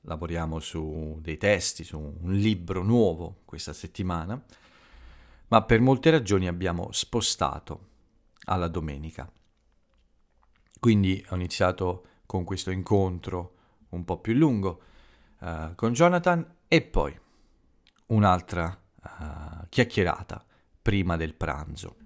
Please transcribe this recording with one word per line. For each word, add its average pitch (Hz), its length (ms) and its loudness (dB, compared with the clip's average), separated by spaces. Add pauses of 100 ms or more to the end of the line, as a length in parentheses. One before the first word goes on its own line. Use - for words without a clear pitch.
Lavoriamo 82 560 -6
su 78 600 -8
dei 78 160 -8
testi, 92 480 2
su - 140 -12
un 80 340 -6
libro 95 500 0
nuovo 95 640 2
questa - 280 -12
settimana, 90 680 -6 (1080)
ma 110 140 6
per 110 180 4
molte 131 300 6
ragioni 98 380 2
abbiamo 87 420 -4
spostato - 1040 -4 (500)
alla 87 240 -2
domenica. 78 600 -8 (1500)
Quindi 98 500 4
ho - 60 -6
iniziato 90 720 0 (200)
con 92 180 -2
questo 95 260 -6
incontro 92 840 -2 (360)
un 87 140 -8
po' 87 140 -4
più 110 160 -2
lungo, 110 480 2 (580)
eh, 80 340 -8
con 113 180 0
Jonathan 175 600 2 (120)
e 165 160 4
poi - 360 -2 (880)
un'altra, 92 680 2 (260)
eh, 76 680 -14
chiacchierata - 760 0 (380)
prima 92 340 2
del 80 180 -4
pranzo. 76 720 -8